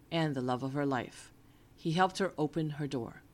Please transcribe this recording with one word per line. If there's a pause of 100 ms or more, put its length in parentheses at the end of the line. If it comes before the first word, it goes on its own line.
(120)
and
the
love
of
her
life. (440)
He
helped
her
open
her
door. (120)